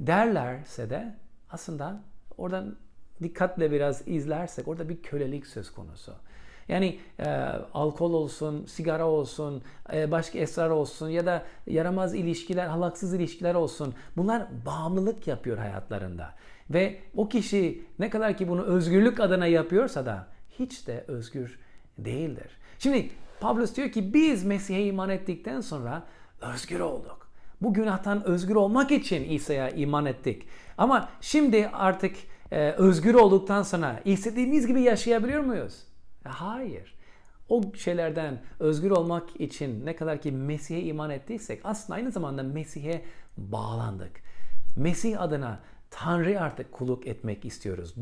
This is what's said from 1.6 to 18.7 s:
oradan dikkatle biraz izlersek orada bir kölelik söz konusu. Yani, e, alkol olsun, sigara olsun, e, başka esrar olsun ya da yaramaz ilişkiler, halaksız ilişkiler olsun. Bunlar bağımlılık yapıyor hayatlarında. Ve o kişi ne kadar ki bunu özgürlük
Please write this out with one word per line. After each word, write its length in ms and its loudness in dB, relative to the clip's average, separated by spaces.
oradan 380 -6
dikkatle 480 0
biraz 380 0
izlersek 600 -4
orada 200 -6
bir 140 -8
kölelik 440 -4
söz 260 -12
konusu. 420 -16
Yani, 300 0
e, 100 -4
alkol 380 0
olsun, 540 -2
sigara 400 -2
olsun, 560 -2
e, 180 0
başka 280 -2
esrar 320 0
olsun 380 -2
ya 180 0
da 180 0
yaramaz 480 0
ilişkiler, 520 -2
halaksız 480 -2
ilişkiler 400 -2
olsun. 400 -2
Bunlar 300 0
bağımlılık 600 -2
yapıyor 320 -4
hayatlarında. 760 -8
Ve 280 2
o 120 2
kişi 560 0
ne 120 -2
kadar 260 0
ki 120 -2
bunu 140 0
özgürlük 580 4